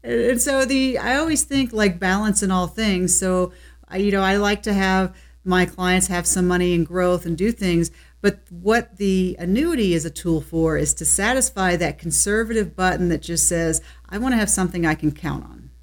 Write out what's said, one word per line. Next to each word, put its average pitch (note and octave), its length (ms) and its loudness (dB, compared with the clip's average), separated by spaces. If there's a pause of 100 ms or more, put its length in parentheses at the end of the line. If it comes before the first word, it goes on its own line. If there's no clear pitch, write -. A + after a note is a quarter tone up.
and A#3+ 380 2
so C4+ 240 2
the, C4 320 0
I B3 200 -2
always D#4+ 260 0
think, C4+ 280 -2
like, G3+ 280 2
balance G3 440 0
in F#3+ 80 0
all F3+ 160 0
things. F#3 500 0
So, F#3 360 0 (340)
I, F3+ 100 -10
you G3+ 140 0
know, G3 100 2
I F#3+ 160 2
like G#3 260 0
to G#3 100 -2
have F#3+ 420 2 (300)
my F3+ 200 4
clients F#3 420 0
have F3 200 -4
some F3+ 200 0
money F3+ 260 2
and E3+ 120 2
growth F3+ 400 0
and E3+ 120 -4
do G#3 160 0
things. E3+ 360 0 (320)
But G3 180 2 (100)
what F#3+ 480 -2
the F#3+ 420 0
annuity G#3+ 540 0
is D#3 100 0
a E3 60 -6
tool D#3+ 320 -2
for D#3+ 360 0
is C#3+ 180 0
to E3 100 -10
satisfy G3 720 0
that D#3 220 -2
conservative G#3+ 760 -2
button F3+ 340 0
that D#3+ 120 -2
just E3+ 260 -2
says, E3 340 0 (280)
"I G3 80 -8
wanna B3 180 0
have G#3+ 140 0
something F3 360 0
I D#3 100 2
can D3+ 180 -2
count - 320 -8
on." - 240 -20 (140)